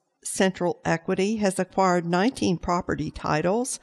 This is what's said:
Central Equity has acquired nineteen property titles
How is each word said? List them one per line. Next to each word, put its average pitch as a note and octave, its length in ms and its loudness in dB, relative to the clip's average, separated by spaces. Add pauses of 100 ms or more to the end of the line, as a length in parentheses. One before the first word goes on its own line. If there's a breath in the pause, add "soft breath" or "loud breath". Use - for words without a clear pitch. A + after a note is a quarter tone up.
(220)
Central - 600 0
Equity F#3 520 0
has G3+ 220 0
acquired F3+ 460 2
nineteen F3+ 540 0
property E3 520 -2
titles F3 720 -2